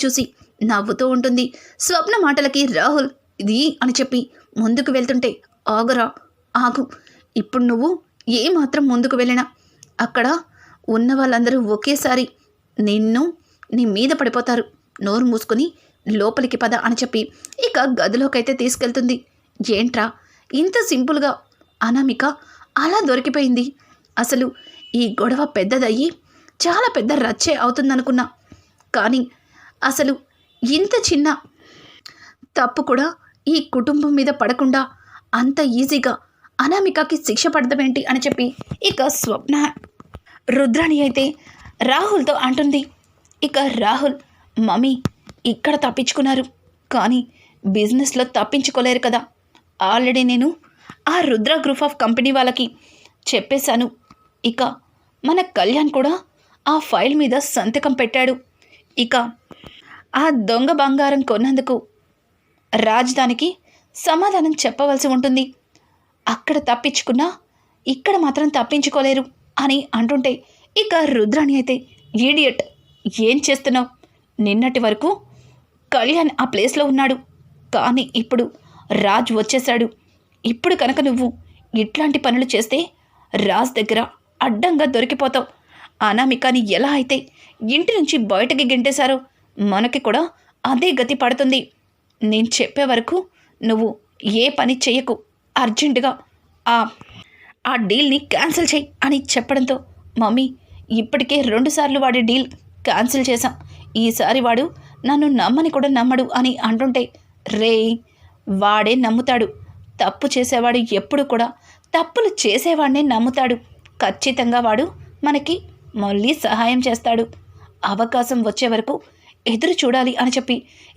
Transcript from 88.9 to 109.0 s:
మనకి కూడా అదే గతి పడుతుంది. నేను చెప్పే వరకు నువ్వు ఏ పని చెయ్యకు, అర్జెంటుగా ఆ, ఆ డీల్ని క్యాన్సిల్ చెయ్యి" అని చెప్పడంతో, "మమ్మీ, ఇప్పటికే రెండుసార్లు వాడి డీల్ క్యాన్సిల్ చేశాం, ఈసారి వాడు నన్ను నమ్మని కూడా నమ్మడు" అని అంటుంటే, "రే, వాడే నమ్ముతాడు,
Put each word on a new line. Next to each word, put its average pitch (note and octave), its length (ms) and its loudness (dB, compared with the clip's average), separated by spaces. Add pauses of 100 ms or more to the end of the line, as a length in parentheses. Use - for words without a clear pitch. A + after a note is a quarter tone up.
మనకి A3 380 0
కూడా C4+ 320 0 (360)
అదే C4+ 260 0
గతి B3+ 220 -2
పడుతుంది. C4 560 0 (520)
నేను G#3+ 240 2 (160)
చెప్పే - 220 -2
వరకు C4 420 -2 (380)
నువ్వు A3 320 0 (280)
ఏ A3 240 2
పని B3+ 400 0
చెయ్యకు, B3+ 300 -2 (380)
అర్జెంటుగా B3+ 640 0 (500)
ఆ, A3+ 200 2 (800)
ఆ C4 100 0
డీల్ని C4 420 2
క్యాన్సిల్ D4+ 560 0
చెయ్యి" C#4+ 160 -4 (140)
అని C#4 180 0 (140)
చెప్పడంతో, C4 440 -2 (380)
"మమ్మీ, A#3+ 360 0 (360)
ఇప్పటికే C4 520 0
రెండుసార్లు C#4 560 0
వాడి B3+ 220 2
డీల్ B3 280 0 (360)
క్యాన్సిల్ A#3+ 460 0
చేశాం, A#3+ 240 -2 (420)
ఈసారి A3+ 440 2
వాడు A#3+ 340 0 (320)
నన్ను D4 220 2
నమ్మని C4 420 2
కూడా C#4 180 0
నమ్మడు" B3+ 480 2
అని B3+ 220 0
అంటుంటే, B3 540 -2 (360)
"రే, A3+ 500 0 (500)
వాడే G#3 460 2
నమ్ముతాడు, A#3+ 520 2 (580)